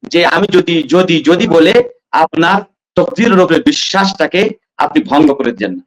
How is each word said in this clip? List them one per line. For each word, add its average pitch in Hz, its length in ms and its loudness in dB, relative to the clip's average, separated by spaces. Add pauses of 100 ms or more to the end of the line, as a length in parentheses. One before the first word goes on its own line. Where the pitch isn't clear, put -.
যে 170 220 0
আমি 170 260 0
যদি, 170 320 0
যদি, 165 400 0
যদি 180 240 2
বলে 170 420 2 (220)
আপনার 165 500 0 (340)
তকদিরের 190 440 0
উপরে 165 200 2
বিশ্বাসটাকে 190 880 -2 (280)
আপনি - 260 -2
ভঙ্গ 143 300 2
করে 117 180 -4
দেন। 95 360 -6